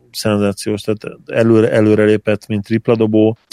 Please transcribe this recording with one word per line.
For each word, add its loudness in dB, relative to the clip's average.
szenzációs, -4
tehát -6
előre, 2
előre 2
lépett, 0
mint -4
tripla -2
dobó, 2